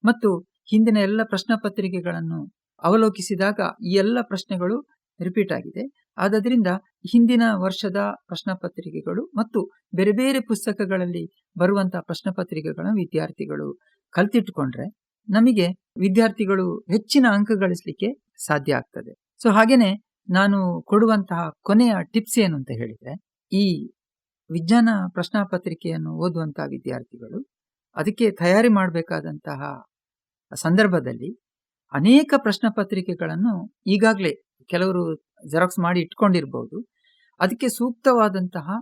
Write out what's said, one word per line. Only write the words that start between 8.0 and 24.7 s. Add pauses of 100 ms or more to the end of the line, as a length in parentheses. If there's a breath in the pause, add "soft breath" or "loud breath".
ಪ್ರಶ್ನೆ
ಪತ್ರಿಕೆಗಳು
ಮತ್ತು (240 soft breath)
ಬೇರೆ
ಬೇರೆ
ಪುಸ್ತಕಗಳಲ್ಲಿ (140)
ಬರುವಂತಹ
ಪ್ರಶ್ನೆ
ಪತ್ರಿಕೆಗಳನ್ನು
ವಿದ್ಯಾರ್ಥಿಗಳು (320)
ಕಲ್ತಿಟ್ಟುಕೊಂಡ್ರೆ (400)
ನಮಗೆ (300)
ವಿದ್ಯಾರ್ಥಿಗಳು
ಹೆಚ್ಚಿನ
ಅಂಕ
ಗಳಿಸ್ಲಿಕ್ಕೆ (120)
ಸಾಧ್ಯ
ಆಗ್ತದೆ. (300)
So
ಹಾಗೇನೆ (200)
ನಾನು
ಕೊಡುವಂತಹ (100)
ಕೊನೆಯ (200)
ಟಿಪ್ಸ್
ಏನು
ಅಂತ
ಹೇಳಿದ್ರೆ, (340)
ಈ (600)
ವಿಜ್ಞಾನ (240)